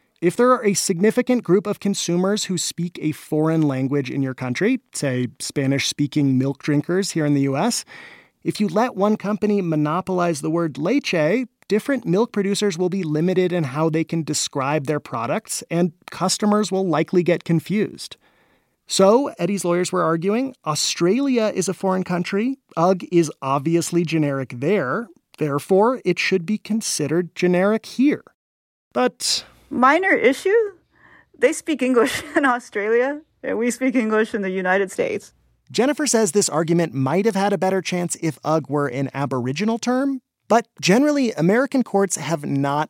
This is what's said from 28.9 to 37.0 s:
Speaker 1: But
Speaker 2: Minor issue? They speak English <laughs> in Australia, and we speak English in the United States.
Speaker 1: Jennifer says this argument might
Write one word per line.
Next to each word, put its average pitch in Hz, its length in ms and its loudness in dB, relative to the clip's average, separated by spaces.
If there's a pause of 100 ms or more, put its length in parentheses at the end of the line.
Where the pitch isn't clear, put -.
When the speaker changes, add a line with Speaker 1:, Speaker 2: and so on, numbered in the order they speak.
Speaker 1:
But - 520 -2 (260)
Speaker 2:
Minor 302 440 4
issue? 277 400 2 (840)
They 277 140 4
speak - 300 -4
English 247 460 2
<laughs> - 80 -10
in 285 100 4
Australia, 240 760 0 (220)
and 190 160 -4
we 240 120 0
speak 254 240 -2
English 220 380 0
in 214 80 -4
the 190 80 -4
United 185 420 0
States. - 440 -4 (360)
Speaker 1:
Jennifer 277 360 0
says 220 260 2
this 202 160 2
argument 165 460 0
might 139 320 0